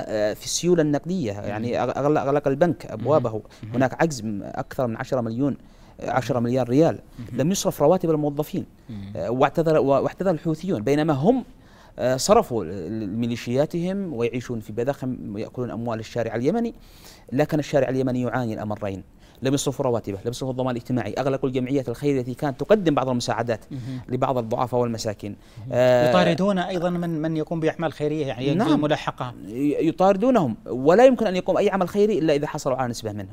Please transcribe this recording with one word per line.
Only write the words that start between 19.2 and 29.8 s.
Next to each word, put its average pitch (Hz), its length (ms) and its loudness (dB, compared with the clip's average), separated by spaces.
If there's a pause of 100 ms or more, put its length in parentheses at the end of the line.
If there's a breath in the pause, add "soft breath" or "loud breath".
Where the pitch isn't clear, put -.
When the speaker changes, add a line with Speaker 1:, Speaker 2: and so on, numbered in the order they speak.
Speaker 1:
لم 135 120 0
يصرفوا 139 320 -2
رواتبه، 107 400 -2
لم 117 40 -4
يصرفوا 131 220 -6
الضمان 127 240 -2
الاجتماعي، 110 380 -4
أغلقوا 135 360 -2
الجمعيات 127 400 -2
الخيرية 139 320 0
التي 123 120 -6
كانت 135 260 -4
تقدم 165 360 4
بعض 131 140 0
المساعدات 120 500 -2 (120)
Speaker 2:
مهم. 127 380 -8
Speaker 1:
لبعض 127 280 0
الضعفاء 123 440 0
والمساكين. 107 500 -4
Speaker 2:
مهم. - 400 -16
Speaker 1:
آه، 123 380 6
Speaker 2:
يطاردون 180 500 4
أيضًا 180 300 -2
من، 170 320 -2
من 160 160 -2
يقوم 160 220 -4
بأعمال 156 340 0
خيرية، 151 320 -2
يعني 127 220 -6
يجري 156 100 2
Speaker 1:
نعم. 156 240 2
Speaker 2:
ملاحقة. 143 520 -2 (140)
Speaker 1:
ي-، 139 400 0